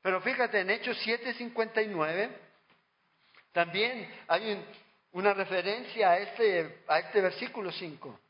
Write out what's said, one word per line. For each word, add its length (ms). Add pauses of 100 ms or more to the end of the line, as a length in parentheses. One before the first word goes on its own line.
Pero 200
fíjate, 400
en 100
Hechos 320
siete 320
cincuenta 480
y 60
nueve, 480 (1160)
también 760
hay 240
un, 140 (460)
una 220
referencia 760
a 80
este, 680
a 120
este 200
versículo 500
cinco. 480 (120)